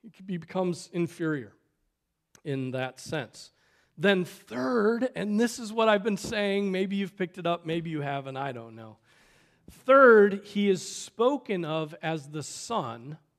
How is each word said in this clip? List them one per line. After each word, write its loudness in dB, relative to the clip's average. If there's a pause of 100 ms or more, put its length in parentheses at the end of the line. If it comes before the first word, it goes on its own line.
He -20
c-, -20
he -6
becomes -4
inferior -4 (920)
in -6
that -6
sense. -10 (460)
Then 2
third, -2
and -4
this 0
is -12
what 4
I've 4
been -2
saying, -2
maybe -2
you've -4
picked -6
it -10
up, -2
maybe -4
you -6
haven't, -6
I -6
don't -14
know. -18 (720)
Third, 8
he 0
is 2
spoken -2
of -6
as -6
the -10
Son -8 (200)